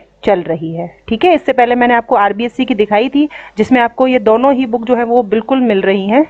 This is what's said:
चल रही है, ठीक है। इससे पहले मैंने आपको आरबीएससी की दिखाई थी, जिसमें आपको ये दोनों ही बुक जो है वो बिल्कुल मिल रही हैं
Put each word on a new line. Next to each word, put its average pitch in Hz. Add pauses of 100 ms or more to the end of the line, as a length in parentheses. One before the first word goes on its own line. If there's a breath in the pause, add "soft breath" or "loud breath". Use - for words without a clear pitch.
(240)
चल 190
रही 160
है, 170 (200)
ठीक 226
है। 359
इससे 285
पहले 240
मैंने 240
आपको 233
आरबीएससी 208
की 247
दिखाई 208
थी, 294 (300 loud breath)
जिसमें 247
आपको 233
ये 254
दोनों 226
ही 262
बुक 226
जो 220
है 233
वो 240
बिल्कुल 220
मिल 214
रही 190
हैं 247